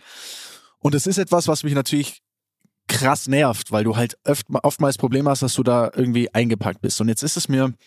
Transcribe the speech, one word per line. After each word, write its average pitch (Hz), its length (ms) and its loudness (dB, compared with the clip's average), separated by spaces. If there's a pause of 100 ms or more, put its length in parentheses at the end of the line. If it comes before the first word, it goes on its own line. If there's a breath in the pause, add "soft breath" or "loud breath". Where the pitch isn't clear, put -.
(800 loud breath)
Und 143 160 0
das 143 140 0
ist 196 100 0
etwas, 175 300 2
was 151 160 0
mich 147 100 0
natürlich 143 480 -2 (640)
krass 135 380 0
nervt, 131 460 0
weil 107 100 2
du 110 140 0
halt 120 280 -2
öft-, 143 220 -2 (160)
oftmals 143 340 2
Probleme 135 320 0
hast, 139 140 0
dass 127 120 -2
du 127 100 0
da 120 280 2
irgendwie 120 400 0
eingepackt 110 500 0
bist. - 180 -2
Und 110 80 2
jetzt 113 160 -2
ist 156 120 -2
es 175 120 -4
mir 131 260 2 (120)